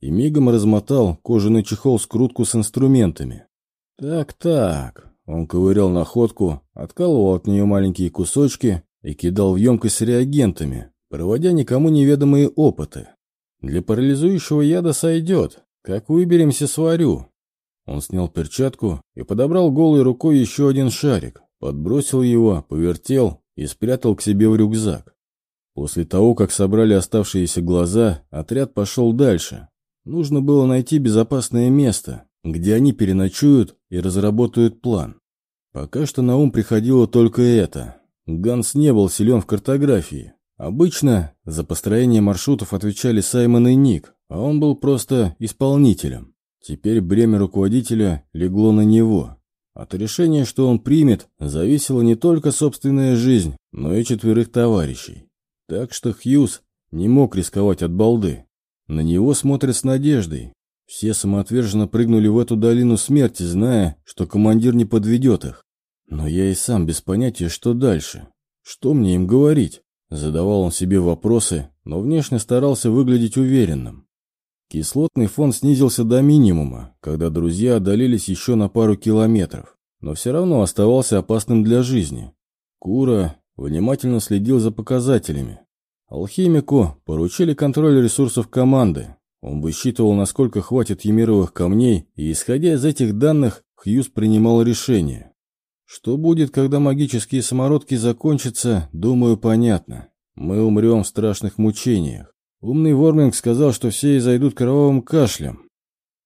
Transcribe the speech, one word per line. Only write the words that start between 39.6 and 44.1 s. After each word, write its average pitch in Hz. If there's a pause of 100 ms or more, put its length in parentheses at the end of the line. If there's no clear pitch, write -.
Обычно 117 (120)
за 80
построение 110
маршрутов 104
отвечали 104
Саймон 120
и 127
Ник, 131 (160)